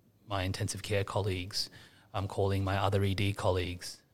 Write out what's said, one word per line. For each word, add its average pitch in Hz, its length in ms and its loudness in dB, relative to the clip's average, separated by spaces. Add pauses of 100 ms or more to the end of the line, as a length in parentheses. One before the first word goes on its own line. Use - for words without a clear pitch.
(280)
my 98 140 0
intensive 95 400 -2
care 101 200 0
colleagues, 95 680 -2 (420)
I'm 98 160 -2
calling 98 340 2
my 95 140 2
other 98 280 4
E 98 100 2
D 98 180 2
colleagues. 90 680 -2 (120)